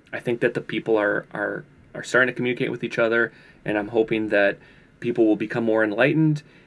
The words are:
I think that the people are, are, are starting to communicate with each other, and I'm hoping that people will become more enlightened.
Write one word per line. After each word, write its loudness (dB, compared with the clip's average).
I -10
think -2
that 0
the -4
people -2
are, 0
are, -6
are -12
starting 2
to -8
communicate -2
with -6
each -4
other, 2
and -2
I'm -2
hoping 0
that 2
people 2
will 4
become -4
more 2
enlightened. 2